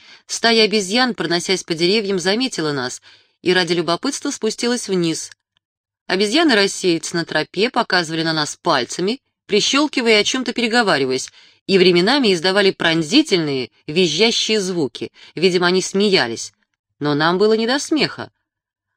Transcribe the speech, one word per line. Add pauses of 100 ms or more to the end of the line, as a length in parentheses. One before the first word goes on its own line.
(260)
Стая
обезьян,
проносясь
по
деревьям,
заметила
нас (400)
и
ради
любопытства
спустилась
вниз. (760)
Обезьяны
расселись
на
тропе,
показывали
на
нас
пальцами, (240)
прищёлкивая
и
о
чём-то
переговариваясь, (380)
и
временами
издавали
пронзительные, (160)
визжащие
звуки. (240)
Видимо,
они
смеялись. (460)
Но
нам
было
не
до
смеха. (640)